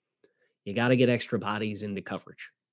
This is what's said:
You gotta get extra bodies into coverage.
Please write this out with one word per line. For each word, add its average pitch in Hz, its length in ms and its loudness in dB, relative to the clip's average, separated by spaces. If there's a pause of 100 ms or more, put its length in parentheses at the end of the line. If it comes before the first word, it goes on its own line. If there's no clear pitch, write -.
(640)
You 101 100 -8
gotta 120 220 4
get 123 140 6
extra 117 280 0
bodies 104 460 -4
into 98 180 -6
coverage. - 480 -10 (220)